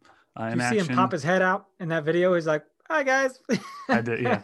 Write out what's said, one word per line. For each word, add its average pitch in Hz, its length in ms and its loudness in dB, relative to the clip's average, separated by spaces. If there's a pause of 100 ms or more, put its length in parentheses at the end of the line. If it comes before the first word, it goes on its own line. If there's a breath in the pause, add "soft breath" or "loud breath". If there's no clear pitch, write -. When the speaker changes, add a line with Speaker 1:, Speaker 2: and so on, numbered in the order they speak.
(400 soft breath)
Speaker 1:
uh, 113 60 -6
in 113 120 -4
Speaker 2:
Did - 60 0
you - 80 0
see 214 80 2
Speaker 1:
action. 156 140 -2
Speaker 2:
him 127 40 0
pop 185 140 2
his 156 120 -4
head 180 200 2
out 185 240 0 (120)
in 175 100 -8
that 160 140 -2
video? 175 300 2
He's 165 140 0
like, 151 160 0 (260)
"Hi, 311 140 0
guys." 262 360 0 (260)
<laughs> - 240 -12
Speaker 1:
I 240 120 2
did, 117 200 -4
yeah. 123 220 0